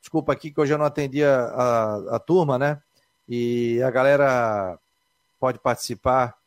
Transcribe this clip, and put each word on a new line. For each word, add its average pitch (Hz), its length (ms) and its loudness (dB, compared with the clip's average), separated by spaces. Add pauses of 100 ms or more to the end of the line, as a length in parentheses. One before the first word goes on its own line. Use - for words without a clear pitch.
Desculpa 147 320 -2
aqui 147 200 -6
que 156 80 -4
hoje 143 120 2
eu 151 60 0
não 151 60 0
atendi 143 400 -2
a, 131 220 2
a, 113 680 -2
a - 40 -2
turma, 156 360 0
né? 143 220 -2 (500)
E 120 540 -2
a 131 80 0
galera 123 880 2 (640)
pode 127 180 -2
participar 123 800 -2 (100)